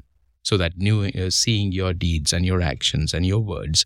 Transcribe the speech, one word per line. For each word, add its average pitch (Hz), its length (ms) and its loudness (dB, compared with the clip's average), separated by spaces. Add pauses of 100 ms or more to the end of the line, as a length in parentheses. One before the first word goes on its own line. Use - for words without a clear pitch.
(420)
so - 160 0
that 87 180 0
new, 101 280 2
uh, 92 260 -2
seeing 101 420 2
your 92 220 0
deeds 85 400 0
and 87 100 0
your 92 200 2
actions 76 500 -2
and 85 100 0
your 95 160 2
words, 82 460 -2